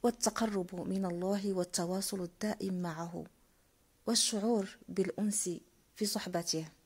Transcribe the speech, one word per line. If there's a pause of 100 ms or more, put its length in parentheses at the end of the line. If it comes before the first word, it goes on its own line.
والتقرب
من
الله،
والتواصل
الدائم
معه، (840)
والشعور (100)
بالأنس (440)
في
صحبته (180)